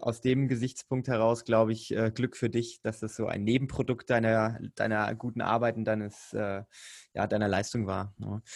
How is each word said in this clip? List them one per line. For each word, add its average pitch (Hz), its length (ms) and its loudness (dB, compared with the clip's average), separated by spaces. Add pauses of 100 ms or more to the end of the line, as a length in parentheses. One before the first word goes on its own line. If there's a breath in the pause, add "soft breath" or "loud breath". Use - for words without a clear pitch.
aus 117 200 -4
dem 131 280 2
Gesichtspunkt 127 600 -2
heraus, 117 360 2
glaub 113 260 6
ich, 110 260 -4
äh, 110 160 2
Glück 120 240 -2
für 117 140 -2
dich, 117 320 -4
dass 113 180 -6
das 110 160 -8
so 113 100 -2
ein 101 180 -2
Nebenprodukt 127 640 0
deiner, 113 480 4 (160)
deiner 107 400 0
guten 113 260 -6
Arbeit 113 360 0
und 110 80 -4
deines, 107 500 -4
äh, 101 280 -2 (520 loud breath)
ja, 101 120 0
deiner 104 220 2
Leistung 101 380 0
war, 95 320 -4
ne? 104 240 -6 (140 loud breath)